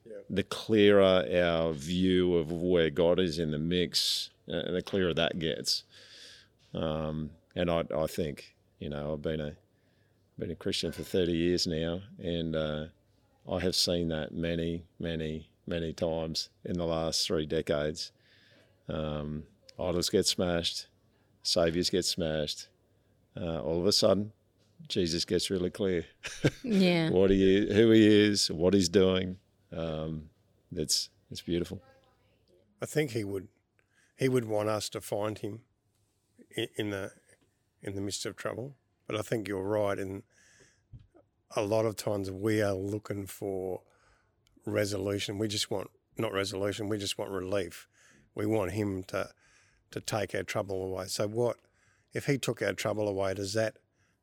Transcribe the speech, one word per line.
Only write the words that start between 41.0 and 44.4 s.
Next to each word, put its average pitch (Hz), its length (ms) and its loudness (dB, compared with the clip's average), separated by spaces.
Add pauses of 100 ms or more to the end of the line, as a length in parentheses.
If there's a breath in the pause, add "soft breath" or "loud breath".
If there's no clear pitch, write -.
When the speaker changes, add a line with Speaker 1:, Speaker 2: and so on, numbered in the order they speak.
Speaker 1:
a 120 60 2
lot 110 220 2
of 110 120 0
times 101 340 -4
we 107 320 0
are 101 120 2
looking 101 520 -4
for 95 560 -6 (840)